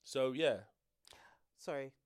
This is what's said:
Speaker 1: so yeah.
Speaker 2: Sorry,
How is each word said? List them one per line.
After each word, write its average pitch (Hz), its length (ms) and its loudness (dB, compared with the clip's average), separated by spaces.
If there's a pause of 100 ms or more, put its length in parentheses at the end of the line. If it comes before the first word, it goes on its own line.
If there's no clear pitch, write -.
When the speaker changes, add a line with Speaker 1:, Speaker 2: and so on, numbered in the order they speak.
Speaker 1:
so 131 300 0
yeah. 127 300 2 (960)
Speaker 2:
Sorry, 139 360 -8 (120)